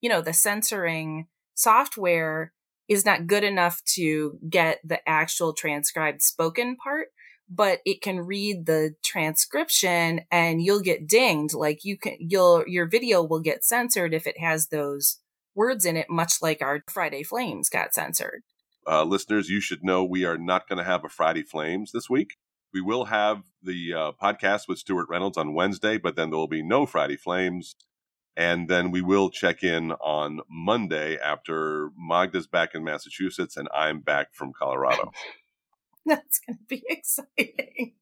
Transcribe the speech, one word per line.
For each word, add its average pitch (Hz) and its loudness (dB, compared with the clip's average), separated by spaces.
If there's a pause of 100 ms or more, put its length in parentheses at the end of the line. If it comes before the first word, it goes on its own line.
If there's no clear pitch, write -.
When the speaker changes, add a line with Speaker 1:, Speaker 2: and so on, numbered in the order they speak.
Speaker 1:
you 233 0
know, 190 6
the 165 -2
censoring 165 0 (260)
software 175 2 (340)
is 202 4
not 180 4
good 202 4
enough 185 2 (140)
to 156 0 (120)
get 165 4
the 165 -4
actual 156 0
transcribed 147 -2
spoken 240 0
part, 294 -6 (420)
but 185 2
it 190 -2
can 185 -4
read 196 -4
the 156 2 (100)
transcription 170 0 (100)
and 165 2
you'll 196 2
get 160 -2
dinged. 185 4
Like, 151 0
you 196 -6
can, - -8
you'll, 175 6
your 175 0
video 214 4
will 160 0
get 165 -2
censored 233 2
if 160 -2
it - -6
has 160 0
those 143 -2 (340)
words 214 2
in 165 0
it, 160 -4
much 170 0
like 160 0
our 143 -2
Friday 147 -4
Flames 156 -4
got - -2
censored. - -4 (440)
Speaker 2:
Uh, 78 4
listeners, 95 0
you 98 0
should 85 -6
know 92 4
we 92 0
are 85 0
not 87 0
gonna 90 -4
have 90 0
a 78 -8
Friday 82 0
Flames 82 -6
this - -6
week. - 0 (380)
We 92 -4
will 110 0
have 104 0 (180)
the, 87 -6
uh, 78 -2
podcast 104 0
with 87 -4
Stuart 87 -2
Reynolds 87 -2
on 76 -2
Wednesday, 98 0
but 87 -2
then 80 0
there 78 -2
will 78 -2
be 78 -4
no 113 2
Friday 71 -2
Flames. 90 -4 (600)
And 87 0
then 90 2
we 92 -2
will 95 4
check - 0
in 82 0
on 76 -2 (100)
Monday 82 -2
after 76 -4
Magda's 85 -2
back 82 2
in 80 -6
Massachusetts 82 -6
and 71 -8
I'm 78 0
back 71 -2
from 69 -12
Colorado. 65 -2 (460)
Speaker 1:
<laughs> - -20
That's - 0
gonna 240 -12 (100)
be 262 -8
<laughs> 494 -10
exciting. - -6